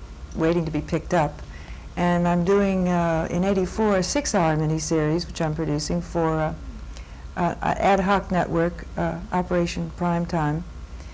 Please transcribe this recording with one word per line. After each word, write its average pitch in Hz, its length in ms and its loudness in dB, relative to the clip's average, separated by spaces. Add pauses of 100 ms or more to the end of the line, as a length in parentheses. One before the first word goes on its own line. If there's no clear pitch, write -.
(360)
waiting 170 300 2
to 156 40 -4
be 151 120 -2
picked 160 320 -2
up. 151 280 2 (540)
And 175 320 2
I'm 175 160 4
doing, 196 440 4
uh, 170 400 2
in 175 160 0
eighty-four, 196 520 2
a 185 80 4
six-hour 175 520 2
miniseries, 156 680 2
which - 160 -4
I'm 156 120 0
producing 156 460 -2
for, 165 380 0
uh, 156 160 0 (840)
uh, 175 240 2
Ad - 400 2
Hoc 190 300 2
Network, 170 560 0 (100)
uh, 170 220 -2 (140)
Operation 175 640 -2
Prime 175 300 0
Time, 156 360 0 (520)